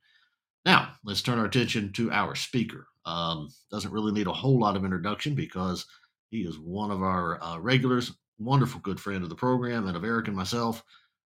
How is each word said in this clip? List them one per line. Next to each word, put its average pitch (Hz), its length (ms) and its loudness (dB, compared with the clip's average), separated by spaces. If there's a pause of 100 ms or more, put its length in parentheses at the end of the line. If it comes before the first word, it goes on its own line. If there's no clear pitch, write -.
(680)
Now, - 260 6 (120)
let's 101 180 -2
turn 120 160 2
our 107 80 2
attention 113 480 0
to 113 180 0
our 85 220 2
speaker. - 520 -2 (200)
Um, 82 420 -4 (220)
doesn't 101 220 -4
really 107 200 0
need 104 140 0
a 85 80 0
whole 131 260 4
lot 104 160 4
of 95 80 0
introduction 98 500 -2
because 90 520 -2 (440)
he 110 120 -4
is 80 160 -6
one 95 320 -4
of 95 120 -2
our, 87 400 0
uh, 85 140 -6
regulars, 123 560 2 (260)
wonderful 135 420 2
good 92 200 -6
friend 98 220 -4
of 85 80 -6
the 82 40 -10
program 120 520 0
and 90 100 -2
of 85 80 -4
Eric 113 240 0
and 101 80 -2
myself. 113 480 -2 (440)